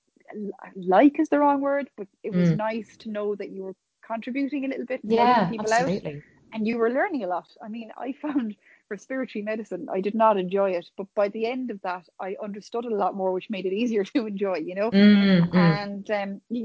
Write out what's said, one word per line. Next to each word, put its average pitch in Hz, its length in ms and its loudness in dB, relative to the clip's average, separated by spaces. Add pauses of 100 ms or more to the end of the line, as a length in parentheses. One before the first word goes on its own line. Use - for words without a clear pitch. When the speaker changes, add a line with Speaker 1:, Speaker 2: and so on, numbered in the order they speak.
(760)
Speaker 1:
like 196 420 6
is 311 100 0
the 285 100 2
wrong 285 220 4
word, 277 360 -2
but 196 100 -12 (160)
it 220 100 -8
was 175 180 4
Speaker 2:
Mm. 160 60 2
Speaker 1:
nice 220 420 -6
to 220 120 -14
know 208 240 -4
that 202 160 -10
you 190 140 -12
were 190 100 -12 (280)
contributing 262 640 -6
a 269 40 -4
little 254 180 -6
bit 254 160 -6
and 220 100 -2
Speaker 2:
Yeah, 240 220 6
Speaker 1:
helping 214 240 2
people 220 140 -2
out. 233 160 4
Speaker 2:
absolutely. 156 340 -6 (320)
Speaker 1:
And 214 120 -2
you 233 120 0
were 226 120 2
learning 285 340 -2
a - 20 -4
lot. 175 220 -6 (140)
I 226 60 -14
mean, 220 280 -12
I - 160 -8
found 247 420 -4 (360)
respiratory 220 520 -8
medicine, 214 480 -6
I 190 120 -2
did 208 120 -4
not 220 220 6
enjoy 190 360 0
it, 175 260 -6
but 196 160 -10
by 208 140 2
the 220 180 -6
end 254 240 -6
of 202 100 -10
that, 180 260 -8 (140)
I 196 220 -8
understood 214 420 -8
it 240 80 -6
a 208 40 -2
lot 196 180 0
more, 190 180 -2
which 185 180 -6
made 185 140 -6
it 185 80 -4
easier 220 320 0
<laughs> - 100 -6
to 226 120 0
enjoy, 196 300 -4
you 170 180 -8
know? 202 160 -2
Speaker 2:
Mm, 196 600 6
mm. 170 40 0
Speaker 1:
And, 196 560 2
um, 202 200 -2 (200)
y-, 233 140 -4